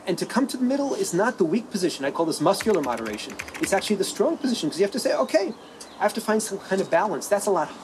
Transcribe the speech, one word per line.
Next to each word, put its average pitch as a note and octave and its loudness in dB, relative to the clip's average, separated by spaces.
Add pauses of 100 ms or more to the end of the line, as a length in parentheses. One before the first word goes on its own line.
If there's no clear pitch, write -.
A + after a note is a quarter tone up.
and F3 0
to F3+ -2
come C4 2
to - -6
the B3+ 0
middle C#4 2
is - -2
not G#3+ 2
the F#3+ 6
weak F#3 0
position. F3 -2
I C#3 0
call E3 0
this D#3 -2
muscular G3 4
moderation. A2+ -4 (260)
It's D#3+ 0
actually G3 2
the F#3+ 0
strong C#4+ 0
position, A#3 -2
'cause D3+ -10
you F#3+ 4
have G3+ -2
to C4 -4
say, - 0
"Okay, D#4 0 (440)
I - -2
have G#3 2
to A3 -4
find G#3+ 2
some G3 -6
kind F#3+ -2
of E3+ -2
balance." E3+ 2
That's G3 2
a G#3+ 2
lot D#3+ 2 (160)